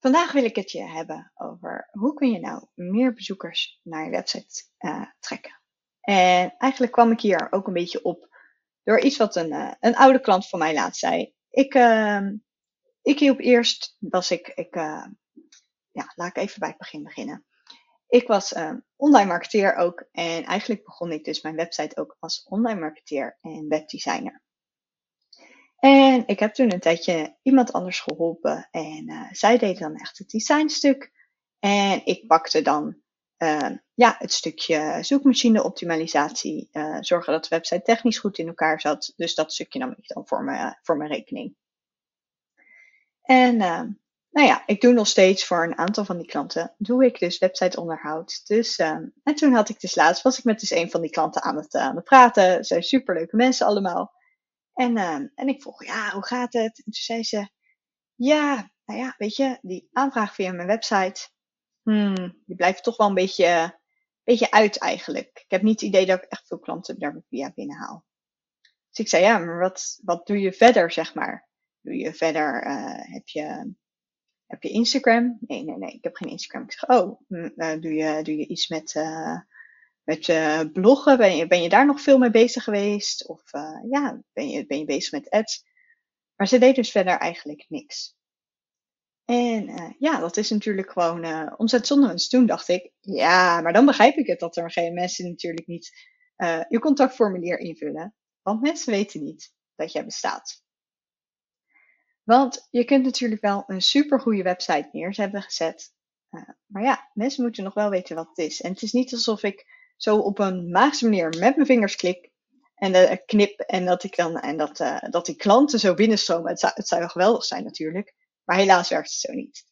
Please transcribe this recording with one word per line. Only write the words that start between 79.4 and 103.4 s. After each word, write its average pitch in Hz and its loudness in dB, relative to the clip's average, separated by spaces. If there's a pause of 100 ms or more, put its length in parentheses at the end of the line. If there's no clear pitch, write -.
met, 156 -6
eh, 160 2 (140)
bloggen? 262 6
Ben 196 4
je, 160 -2
ben 180 4
je 170 -2
daar 220 6
nog 285 2
veel 277 6
mee 247 4
bezig 233 4
geweest? 208 -4
Of, - -20
eh, 156 -12 (100)
ja, 277 -4 (120)
ben - -8
je, - -8
ben 143 -6
je 156 -8
bezig 139 -4
met - -10
ads?" - -2 (680)
Maar 196 0
ze 254 4
deed 254 8
dus 240 -2
verder 185 2
eigenlijk - -8
niks. - -16 (1080)
En, 240 0
eh, - -12
ja, 302 0
dat 170 -4
is 214 -2
natuurlijk 208 -4
gewoon, 170 -2
eh, 160 -8
ontzettend 233 0
zonde. 277 4
Dus - -6
toen 247 6
dacht 202 -2
ik, - -2
"Ja, 175 2
maar 165 -2
dan 233 8
begrijp 277 6
ik 277 -2
het 175 -2
dat 170 -6
er 170 -6
geen 170 -2
mensen 180 -6
natuurlijk 170 -10
niet, - -14 (440)
eh, 165 -4
je 233 2
contactformulier 214 0
invullen. 160 -10 (260)
Want 214 -4
mensen 302 -2
weten 202 -4
niet - -14 (220)
dat 160 -8
jij 139 -6
bestaat." - -10 (1600)
Want 247 2
je 240 0
kunt 269 4
natuurlijk 240 -4